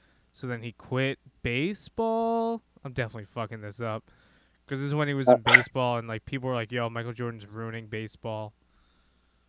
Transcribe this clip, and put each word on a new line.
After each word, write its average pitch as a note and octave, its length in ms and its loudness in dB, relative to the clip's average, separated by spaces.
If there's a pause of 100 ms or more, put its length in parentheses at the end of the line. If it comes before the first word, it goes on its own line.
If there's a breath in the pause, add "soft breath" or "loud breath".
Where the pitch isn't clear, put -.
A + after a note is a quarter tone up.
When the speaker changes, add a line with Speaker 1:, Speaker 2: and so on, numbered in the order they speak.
(320)
Speaker 1:
so - 160 -8
then A#2+ 160 -4
he A#2 80 -6
quit C3 480 0 (240)
baseball. A3+ 1200 0 (200)
I'm C#3 100 -8
definitely A#2 320 -2
fucking A2+ 360 -6
this G#2 200 -10
up, A2 280 -4 (560)
'cause C#3 140 -4
this C#3 80 -2
is C#3+ 80 2
when D3 120 4
he C#3+ 60 2
was C3+ 160 4
in B2+ 60 12
Speaker 2:
Uh, A2 180 4
Speaker 1:
baseball, B2 460 2
and, A2+ 80 -10
like, A2+ 180 -6
people C3 240 -4
were B2+ 60 0
like, A2+ 160 -2
"Yo, A#2+ 180 0
Michael A#2 240 -6
Jordan's A#2 320 -6
ruining A2 420 -8
baseball." A2 640 -8 (960)